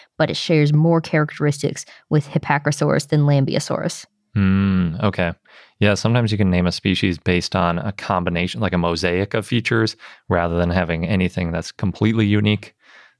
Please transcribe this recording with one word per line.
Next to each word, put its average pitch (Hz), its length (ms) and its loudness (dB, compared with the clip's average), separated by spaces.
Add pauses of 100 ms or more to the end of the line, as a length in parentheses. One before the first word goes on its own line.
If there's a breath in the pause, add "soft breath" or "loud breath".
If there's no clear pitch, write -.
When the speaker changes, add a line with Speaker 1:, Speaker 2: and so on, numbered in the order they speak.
(180 loud breath)
Speaker 1:
but 160 120 2
it 160 80 -4
shares 147 360 2
more 165 280 4
characteristics 147 840 -2 (240 loud breath)
with 151 180 0
Hipacrosaurus 147 800 0
than 151 120 2
Lambeosaurus. - 840 0 (300)
Speaker 2:
Hmm, 95 640 2
okay. 92 320 0 (460 loud breath)
Yeah, 104 160 4
sometimes 117 360 2
you 107 60 -2
can 98 140 2
name 90 160 2
a 87 40 0
species 92 460 0
based 90 380 -2
on 87 240 0
a 104 120 -6
combination, 90 720 -4
like 92 120 -2
a 90 40 2
mosaic 87 560 -2
of 110 140 -2
features, 113 480 0 (340 loud breath)
rather 85 280 0
than 87 120 2
having 85 360 0
anything 90 460 -2
that's 82 200 -6
completely 110 540 0
unique. 104 500 0 (440 soft breath)